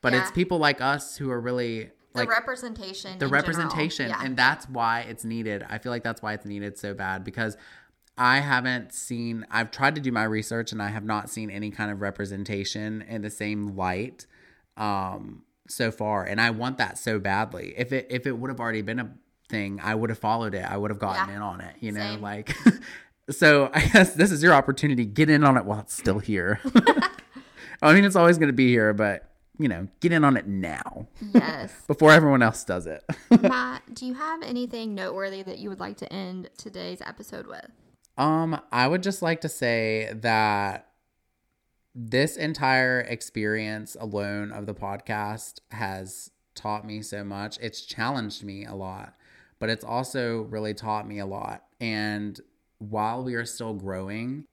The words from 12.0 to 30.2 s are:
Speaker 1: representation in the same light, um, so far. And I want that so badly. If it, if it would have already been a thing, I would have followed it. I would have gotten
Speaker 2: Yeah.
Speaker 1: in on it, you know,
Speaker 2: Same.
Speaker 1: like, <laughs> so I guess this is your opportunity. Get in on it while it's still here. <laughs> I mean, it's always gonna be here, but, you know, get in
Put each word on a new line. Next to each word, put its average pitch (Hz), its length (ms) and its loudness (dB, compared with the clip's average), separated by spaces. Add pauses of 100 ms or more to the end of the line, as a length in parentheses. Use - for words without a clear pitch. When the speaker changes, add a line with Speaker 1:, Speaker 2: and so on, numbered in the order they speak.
Speaker 1:
representation 101 1000 -6
in 110 200 -8
the 107 80 -8
same 104 460 -6
light, 95 500 -4 (500)
um, 101 680 -6 (260)
so 117 220 -2
far. 107 340 -2
And 101 160 -2
I 117 100 4
want 123 280 -4
that 104 180 -4
so 110 220 -2
badly. 98 580 -2
If 123 160 -2
it, 131 160 -2
if 123 180 -4
it 135 60 -2
would 120 160 -6
have 120 120 -8
already 113 220 -2
been 110 160 -4
a 117 140 -8 (380)
thing, 101 320 -4
I 107 120 -2
would 110 160 0
have 110 80 -4
followed 113 360 0
it. 90 100 -4
I 87 120 -4
would 104 140 -2
have 104 80 -6
gotten 95 300 -2
Speaker 2:
Yeah. 101 80 -10
Speaker 1:
in 104 60 -8
on 92 180 -8
it, 90 200 -16
you 110 120 -6
know, 104 80 -6
Speaker 2:
Same. 104 220 -6
Speaker 1:
like, 104 340 -6 (360)
<laughs> - 380 -18
so 143 440 6
I 151 120 4
guess 185 280 8
this 190 180 6
is 147 100 0
your 170 120 10
opportunity. 135 500 4
Get 110 240 2
in 151 160 6
on 135 140 8
it 98 80 0
while 107 140 -2
it's - 140 -10
still 101 240 0
here. 101 460 0
<laughs> - 1160 0
I 151 120 10
mean, 202 100 10
it's 196 120 4
always 170 220 8
gonna 147 140 4
be 127 160 6
here, 110 260 6
but, 101 360 0 (280)
you 151 100 2
know, 92 200 -2 (120)
get 170 120 4
in 156 120 6